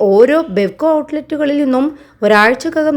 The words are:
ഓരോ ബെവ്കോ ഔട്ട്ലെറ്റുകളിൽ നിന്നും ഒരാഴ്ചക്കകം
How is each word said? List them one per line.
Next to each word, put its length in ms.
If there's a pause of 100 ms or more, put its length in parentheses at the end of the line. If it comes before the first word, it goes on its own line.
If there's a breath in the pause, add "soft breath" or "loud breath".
ഓരോ 320 (180)
ബെവ്കോ 300 (120)
ഔട്ട്ലെറ്റുകളിൽ 640
നിന്നും 240 (380 loud breath)
ഒരാഴ്ചക്കകം 720